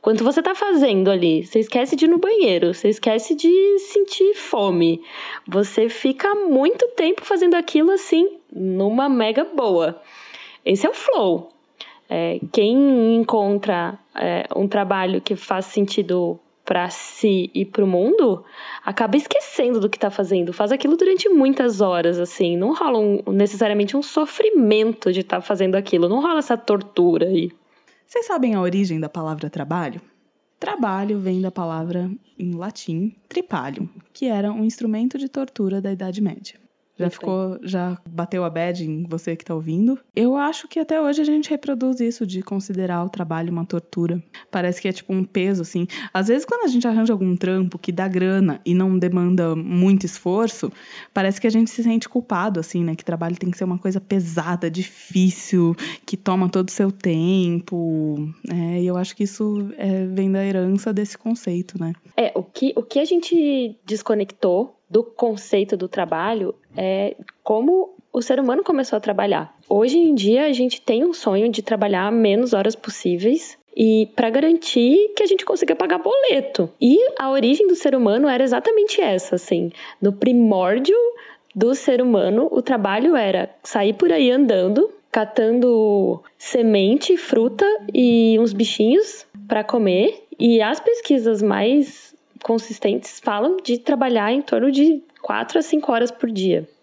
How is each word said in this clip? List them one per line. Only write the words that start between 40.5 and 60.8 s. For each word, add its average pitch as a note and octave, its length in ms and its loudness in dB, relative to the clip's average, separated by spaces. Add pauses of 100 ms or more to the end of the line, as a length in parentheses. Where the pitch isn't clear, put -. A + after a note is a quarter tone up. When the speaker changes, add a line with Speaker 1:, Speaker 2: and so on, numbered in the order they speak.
Speaker 2:
que - 100 -6
até D#4 220 -2
hoje D4 220 0
a - 20 0
gente D4+ 240 0
reproduz C4 500 -4
isso A#3 280 -4
de F#3 160 -6
considerar F#3 600 -4
o F#3 60 -4
trabalho E3+ 420 -6
uma E3+ 140 -4
tortura. E3+ 580 -4 (280)
Parece F3+ 320 -4
que - 40 -6
é F#3+ 60 -2
tipo - 220 -12
um F#3+ 100 -2
peso, F#3+ 380 -2
assim. F3 240 -6 (260)
Às F#3+ 160 -2
vezes, C#4 160 0
quando A#4+ 200 -4
a E4 40 0
gente B3 180 0
arranja A3+ 240 2
algum F#3 240 0
trampo F#3 440 -2
que - 120 -8
dá F3+ 160 -4
grana F#3 600 0
e F3 80 0
não F#3 240 2
demanda F3 580 0
muito F#3 480 2
esforço, G3 680 -4 (440)
parece G3 260 -2
que A#3+ 60 -2
a A3 40 2
gente A3 200 2
se - 120 -8
sente A3+ 240 0
culpado, G#3 540 -4
assim, E3+ 240 -4
né? E3 100 -4
Que - 100 -14
trabalho E3+ 340 -6
tem F3+ 120 -4
que F3 60 -6
ser F#3+ 80 -6
uma F3+ 140 -4
coisa F#3+ 200 -4
pesada, F3 720 -4
difícil, F3+ 1040 0 (300)
que F#3+ 140 -8
toma F#3 320 -2
todo F#3 180 -2
o - 40 -12
seu G3 200 -2
tempo. E3+ 1400 -2 (180)
É, F3 360 -4
e F3+ 40 0
eu F3+ 120 -2
acho F#3 180 -8
que A3 80 -4
isso, G#3 540 -4
é, F#3+ 260 -2
vem F#3+ 260 -2
da G3 140 0
herança G3 480 -2